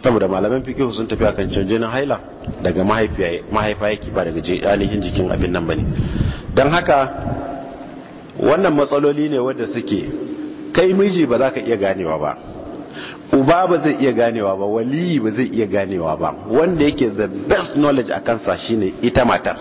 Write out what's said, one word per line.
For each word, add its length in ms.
Saboda 240
malaman 360
fikihu 300
sun 140
tafi 180
akan 240
cewa 160
jinin 240
haila 280
daga 220
mahaifiya, 680
mahaifa 380
yake, 220
ba 140
daga 160
ji-, 200
ainihin 400
jikin 300
abin 200
nan 140
bane. 180
Dan 160
haka 300
wannan 360
matsaloli 540
ne 100
wanda 280
suke 340
kai 200
miji 320
ba 120
za 140
ka 100
iya 160
ganewa 420
ba, 120
uba 360
ba 120
zai 240
iya 80
ganewa 460
ba, 80
wali 540
ba 120
zai 240
iya 100
ganewa 520
ba. 180
Wanda 320
yake 320
the 120
best 480
knowledge 360
a 80
kansa 380
shine 440
ita 240
matar. 360